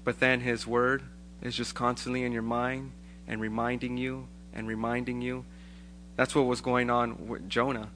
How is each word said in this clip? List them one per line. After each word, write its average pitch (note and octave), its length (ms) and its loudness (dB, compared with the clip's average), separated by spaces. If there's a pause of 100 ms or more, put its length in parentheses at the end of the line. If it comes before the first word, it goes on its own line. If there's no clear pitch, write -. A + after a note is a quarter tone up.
but A#2+ 160 0
then B2+ 220 6
his A#2+ 260 0
word B2 360 4 (380)
is B2 140 -4
just - 180 -2
constantly B2 500 0
in B2 100 0
your A#2 80 0
mind B2 500 0 (380)
and A2 100 -2
reminding A#2+ 560 0
you B2+ 320 -4 (260)
and A2+ 140 -6
reminding A#2+ 540 0
you. B2+ 240 -4 (720)
That's C3 180 4
what D3 60 8
was B2 180 4
going B2 300 4
on A#2+ 400 2
with F2+ 180 -6
Jonah. A#2 480 2